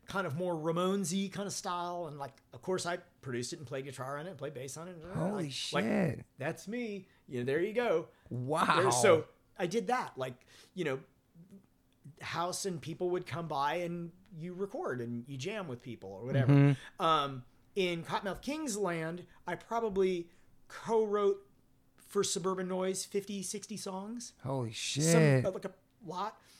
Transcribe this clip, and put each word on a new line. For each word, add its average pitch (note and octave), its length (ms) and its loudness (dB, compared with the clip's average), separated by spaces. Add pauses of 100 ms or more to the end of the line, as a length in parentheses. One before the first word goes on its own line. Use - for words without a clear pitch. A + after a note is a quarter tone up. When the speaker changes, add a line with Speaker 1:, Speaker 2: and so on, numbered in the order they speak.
Speaker 1:
kind F#3+ 180 -2
of D3 120 -4
more F3+ 180 0
Ramones-y F3+ 800 0
kind G3+ 120 -4
of F#3 80 -6
style. F3 540 -4
And, D3 100 -10
like, C#3 160 -8 (200)
of B2 80 -14
course, F#3 240 -2
I F3 140 -2 (220)
produced A#2+ 300 -4
it D#3+ 80 -10
and C#3+ 80 -14
played C3+ 160 -6
guitar C3+ 340 -8
on D3+ 100 -6
it - 20 -8
and F3 80 -12
played C#3+ 160 -6
bass C3+ 240 -10
on E3 100 -10
it. F#3 80 -12
And, E3+ 180 -14
Speaker 2:
Holy E3 180 0
Speaker 1:
like, D#3+ 420 -4
like, E3 100 2
Speaker 2:
shit. G#3 420 2 (120)
Speaker 1:
"That's D3+ 320 -6
me." G#3 360 -6 (220)
You B2 120 -4
know, A#2+ 60 -2
there C#3 160 2
you G#3 120 0
go. G#3 340 2 (220)
Speaker 2:
Wow. D3+ 520 2
Speaker 1:
There, F#4+ 100 6
so D#3+ 340 8 (320)
I F#3 100 -2
did F#3 200 0
that. A#3 300 -2
Like, C3 180 -4 (380)
you F3+ 120 -2
know, C3+ 140 0 (1200)
house E3+ 440 -4
and F3 160 -4
people D#3+ 300 -2
would F3+ 140 0
come E3 220 -6
by D3 280 2
and E3+ 360 -4 (260)
you E3+ 160 -8
record G3 480 -4
and A#2+ 260 -4
you C#3 100 -8
jam F#3 300 -6
with B2 140 -8
people G#2+ 280 -12
or G2 160 -10
whatever. C3 280 4
Speaker 2:
Mm-hmm. C#3+ 500 6
Speaker 1:
Um, C#3 400 2 (320)
in F3 280 0
Cottonmouth F#3+ 380 -4
Kings C#4+ 360 -4
land, E3+ 460 -2 (240)
I F3 80 -2
probably F#3+ 720 0 (400)
co-wrote G#3 800 2 (640)
for G3+ 160 2
Suburban F#3 440 0
Noise F#3 380 0
fifty, G3+ 380 -4
sixty G3 340 -8
songs. G3+ 560 -8 (100)
Speaker 2:
Holy C3 300 -2
Speaker 1:
Some, - 300 -2
Speaker 2:
shit. D#3 420 8
Speaker 1:
uh, F#3+ 60 0
like, - 140 -8
a F#3 60 -6 (340)
lot. F3+ 320 -6 (220)